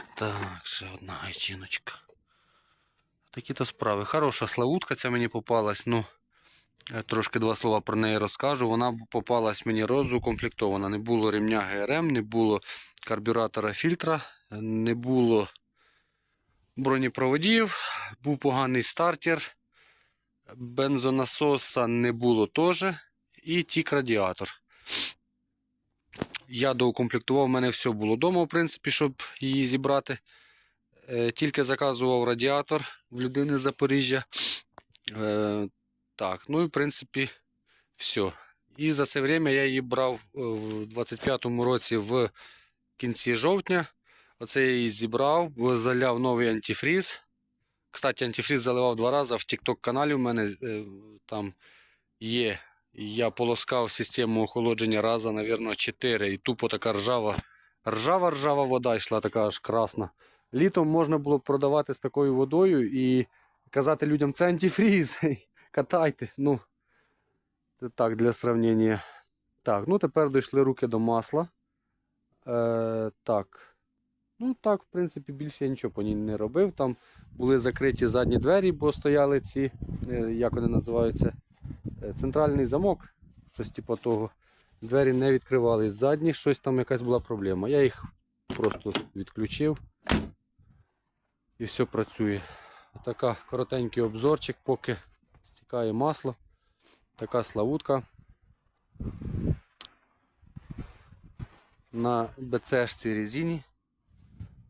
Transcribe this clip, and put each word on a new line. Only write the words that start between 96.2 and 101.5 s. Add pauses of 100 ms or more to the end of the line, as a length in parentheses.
Така
славутка. (4000)